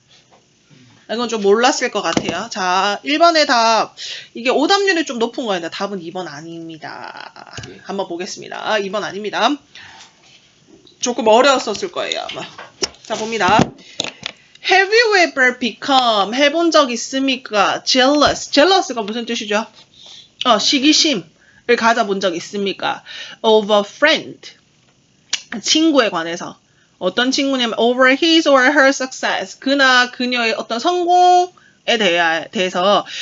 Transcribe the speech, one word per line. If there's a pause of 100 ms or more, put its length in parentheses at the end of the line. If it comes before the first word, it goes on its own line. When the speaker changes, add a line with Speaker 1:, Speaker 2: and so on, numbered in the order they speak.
(1120)
Speaker 1:
이건
좀
몰랐을
것
같아요.
자,
일
번의
답. (400)
이게
오답률이
좀
높은
거예요.
답은
이
번
아닙니다. (160)
Speaker 2:
예.
Speaker 1:
한번
보겠습니다.
이
번
아닙니다. (1500)
조금
어려웠었을
거예요,
아마. (600)
자,
봅니다. (1120)
Have
you
ever
become,
해본
적
있습니까?
Jealous.
Jealous가
무슨
뜻이죠? (800)
어,
시기심을 (560)
가져본
적
있습니까? (380)
Of
a
friend. (1120)
친구에
관해서. (400)
어떤
친구냐면
over (100)
his
or
her
success.
그나
그녀의
어떤
성공에
대하-,
대해서 (160)